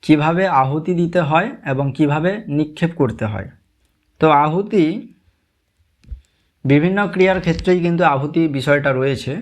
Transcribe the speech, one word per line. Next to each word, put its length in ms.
কিভাবে 420
আহুতি 380
দিতে 280
হয় 260
এবং 260
কিভাবে 380
নিক্ষেপ 460
করতে 320
হয়। 220
তো 60
আহুতি 460
বিভিন্ন 340
ক্রিয়ার 300
ক্ষেত্রেই 420
কিন্তু 220
আহুতি 440
বিষয়টা 440
রয়েছে। 500